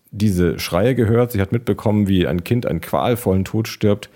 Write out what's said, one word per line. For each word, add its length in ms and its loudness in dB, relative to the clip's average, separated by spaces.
diese 480 0
Schreie 380 0
gehört, 340 2
sie 100 -2
hat 120 -2
mitbekommen, 560 0
wie 180 2
ein 160 -2
Kind 240 -2
einen 140 -2
qualvollen 640 0
Tod 240 -4
stirbt 480 0